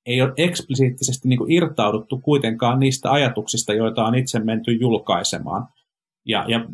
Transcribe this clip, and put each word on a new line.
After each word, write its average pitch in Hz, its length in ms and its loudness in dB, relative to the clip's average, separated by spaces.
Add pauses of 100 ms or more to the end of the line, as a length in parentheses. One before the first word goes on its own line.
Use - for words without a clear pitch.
ei 123 160 2
ole 131 140 2
eksplisiittisesti 131 920 0
niinku 127 200 2
irtauduttu 131 720 0
kuitenkaan 127 600 0
niistä 135 320 2
ajatuksista, 120 600 0
joita 110 320 0
on 117 100 2
itse 127 240 0
menty 113 340 -2
julkaisemaan. 107 960 -2 (580)
Ja, 104 220 -2
ja 117 120 0 (140)